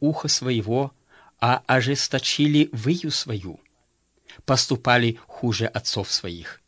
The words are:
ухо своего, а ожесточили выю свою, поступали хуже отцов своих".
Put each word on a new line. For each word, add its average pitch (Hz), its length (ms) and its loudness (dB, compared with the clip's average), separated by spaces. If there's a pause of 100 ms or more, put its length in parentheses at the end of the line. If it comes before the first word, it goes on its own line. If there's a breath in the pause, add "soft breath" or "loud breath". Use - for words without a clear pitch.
ухо 151 260 -2
своего, 123 680 -2 (460 soft breath)
а 123 260 0
ожесточили 139 1040 2
выю 143 400 -2
свою, 95 480 -6 (840 loud breath)
поступали 120 840 2
хуже 113 380 -2
отцов - 460 -4
своих". 87 560 -8